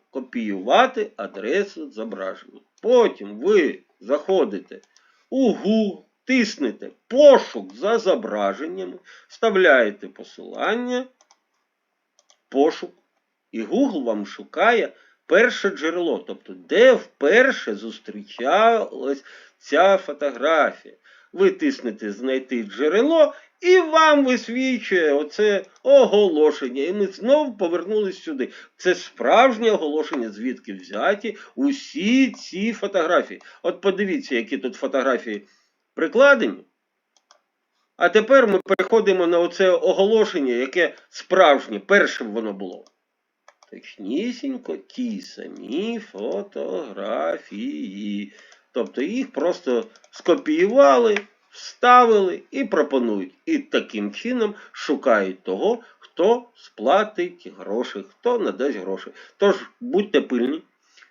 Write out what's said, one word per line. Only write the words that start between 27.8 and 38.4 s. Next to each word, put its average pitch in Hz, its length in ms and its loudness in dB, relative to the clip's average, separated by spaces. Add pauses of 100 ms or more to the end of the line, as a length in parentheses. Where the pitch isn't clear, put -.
сюди. 135 260 -6 (280)
Це 180 180 0
справжнє 220 760 2
оголошення, 151 600 -4
звідки 107 420 -10
взяті 123 640 -4 (200)
усі 262 760 0
ці 202 420 -8
фотографії. 175 680 -2 (220)
От 180 180 -4
подивіться, 185 540 -2
які 113 240 -4
тут 123 160 -8
фотографії 123 720 -4 (480)
прикладені. 214 680 2 (1300)
А 175 120 2
тепер 220 400 6